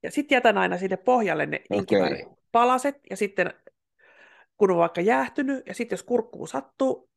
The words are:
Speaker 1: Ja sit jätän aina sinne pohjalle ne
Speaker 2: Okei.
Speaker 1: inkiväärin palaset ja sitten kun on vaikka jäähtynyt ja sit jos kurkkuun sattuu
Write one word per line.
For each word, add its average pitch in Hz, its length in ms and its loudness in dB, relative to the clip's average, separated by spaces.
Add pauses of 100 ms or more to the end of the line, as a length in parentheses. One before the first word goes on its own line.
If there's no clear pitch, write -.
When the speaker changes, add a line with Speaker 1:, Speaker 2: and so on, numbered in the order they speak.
Speaker 1:
Ja - 80 -8
sit 294 200 -4
jätän 240 280 4
aina 180 200 0
sinne 190 180 -4
pohjalle 185 500 0
ne - 100 -6
Speaker 2:
Okei. - 220 -6
Speaker 1:
inkiväärin 95 480 0 (260)
palaset 254 440 2 (140)
ja 190 60 -8
sitten 196 380 -4 (1000)
kun 196 140 4
on 175 60 2
vaikka 170 240 0
jäähtynyt 262 680 -2
ja 196 80 -12
sit 233 160 -6
jos - 120 -8
kurkkuun - 460 -4
sattuu - 680 -6